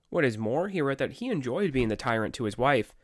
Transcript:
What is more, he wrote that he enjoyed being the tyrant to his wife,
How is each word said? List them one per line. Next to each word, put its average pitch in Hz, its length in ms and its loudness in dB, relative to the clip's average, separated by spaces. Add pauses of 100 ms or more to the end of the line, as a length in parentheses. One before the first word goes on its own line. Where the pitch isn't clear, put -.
What 165 140 2
is 113 140 2
more, 127 320 0
he 185 120 -2
wrote 139 180 0
that 127 140 -2
he 240 140 -8
enjoyed 160 460 -2
being 123 160 2
the 104 80 0
tyrant 113 380 0
to 120 100 -4
his 104 120 -4
wife, 123 360 2 (100)